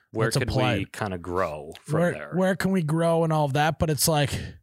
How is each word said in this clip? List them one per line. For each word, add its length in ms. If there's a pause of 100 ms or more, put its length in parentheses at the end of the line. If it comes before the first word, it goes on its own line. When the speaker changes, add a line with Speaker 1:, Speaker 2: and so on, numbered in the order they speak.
(120)
Speaker 1:
Where 160
Speaker 2:
Let's 100
Speaker 1:
could 120
Speaker 2:
apply 260
Speaker 1:
we 80
Speaker 2:
it. 100
Speaker 1:
kinda 240
grow 640
from 180
Speaker 2:
Where, 120
Speaker 1:
there? 240
Speaker 2:
where 200
can 160
we 120
grow 400
and 100
all 120
of 80
that?" 260
But 100
it's 180
like, 300 (260)